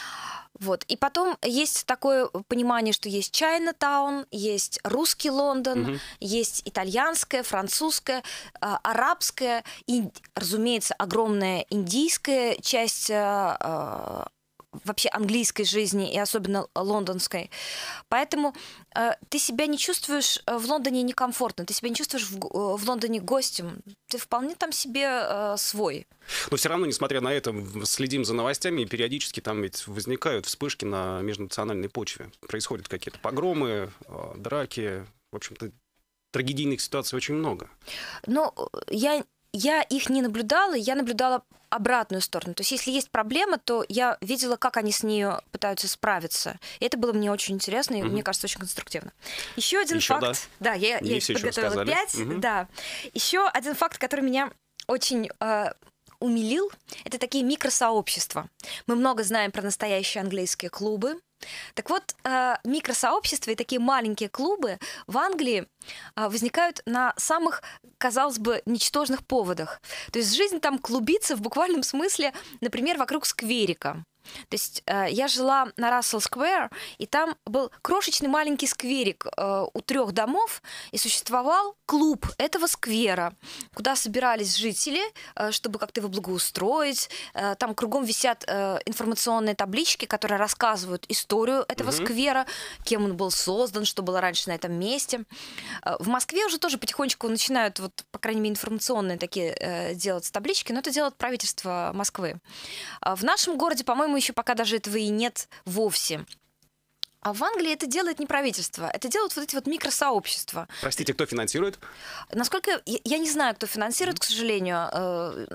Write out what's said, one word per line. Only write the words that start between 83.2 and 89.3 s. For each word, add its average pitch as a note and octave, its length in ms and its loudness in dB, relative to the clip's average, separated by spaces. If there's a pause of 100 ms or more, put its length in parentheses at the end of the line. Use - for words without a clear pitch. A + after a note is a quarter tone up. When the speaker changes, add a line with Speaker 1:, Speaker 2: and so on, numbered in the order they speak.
Speaker 1:
куда B3+ 220 2
собирались A3+ 580 2
жители, A3+ 460 0 (340)
э, G#3+ 160 -2
чтобы G#3+ 300 -2
как-то G#3+ 200 -4
его G#3 80 -4
благоустроить. G3+ 1000 0 (240)
Э, G3 220 0
там A3 180 -2
кругом B3 300 0
висят, A#3 420 0
э, G3 400 0
информационные A3+ 720 0